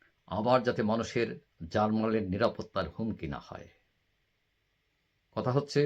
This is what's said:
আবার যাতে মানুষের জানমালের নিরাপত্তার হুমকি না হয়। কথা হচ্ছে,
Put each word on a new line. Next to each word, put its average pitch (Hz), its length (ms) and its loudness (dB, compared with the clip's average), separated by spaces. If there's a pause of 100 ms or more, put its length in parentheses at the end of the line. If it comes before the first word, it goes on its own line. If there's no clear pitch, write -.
(280)
আবার 113 360 2
যাতে 120 200 0
মানুষের 113 440 0 (440)
জানমালের 107 580 2
নিরাপত্তার 98 600 -2
হুমকি 107 380 -6
না 67 120 -8
হয়। - 300 -16 (1700)
কথা 117 160 0
হচ্ছে, 143 340 0